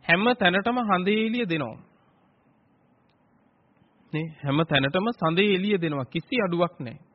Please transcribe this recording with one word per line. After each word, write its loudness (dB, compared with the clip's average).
හැම 2
තැනටම 0
හඳේ 2
එළිය -2
දෙනවා. -4
නේ? -4
හැම 0
තැනටම 0
සඳේ 0
එළිය 0
දෙනවා. -2
කිසි -6
අඩුවක් 0
නැහැ. -12